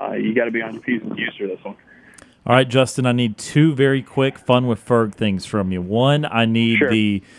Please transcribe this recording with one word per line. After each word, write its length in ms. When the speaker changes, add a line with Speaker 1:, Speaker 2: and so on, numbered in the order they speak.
Speaker 1:
Uh, 120
you 220
gotta 160
be 120
on 120
your 80
P's 200
and 140
Q's 200
for 100
this 180
one. 120
Speaker 2:
All 120
right, 120
Justin, 380
I 60
need 260
two 340
very 300
quick 340
Fun 300
with 180
Ferg 300
things 320
from 240
you. 100
One, 440
I 200
need 340
Speaker 1:
Sure. 120
Speaker 2:
the, 320